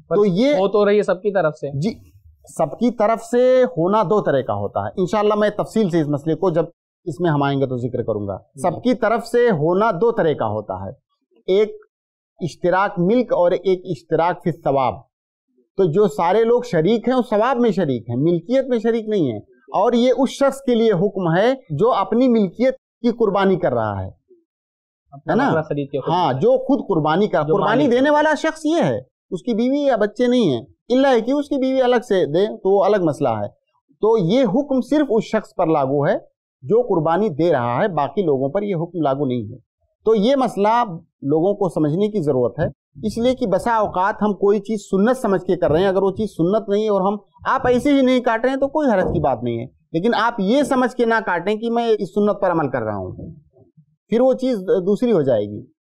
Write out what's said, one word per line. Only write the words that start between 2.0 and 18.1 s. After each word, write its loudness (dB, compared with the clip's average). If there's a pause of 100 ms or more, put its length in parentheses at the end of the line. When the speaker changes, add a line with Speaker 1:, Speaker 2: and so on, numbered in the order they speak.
Speaker 2:
सबकी -2
तरफ 0
से 2
होना 0
दो 2
तरह 0
का -4
होता -4
है। -6
इंशाअल्लाह 0
मैं 0
तफसील -2
से 0
इस 0
मसले -2
को 0
जब -2 (340)
इसमें -4
हम 2
आएंगे 0
तो -6
जिक्र -4
करूंगा। -6
Speaker 1:
जी। -12
Speaker 2:
सबकी -2
तरफ -2
से 0
होना 0
दो 0
तरह 0
का -4
होता -6
है, -14 (520)
एक 0 (680)
इश्तिराक 0
मिल्क 2
और 2
एक 0
इश्तिराक -2
फी 0
सवाब। -2 (680)
तो 2
जो 2
सारे 2
लोग 2
शरीक 2
हैं, 2
वो 2
सवाब 2
में 4
शरीक -2
हैं, -4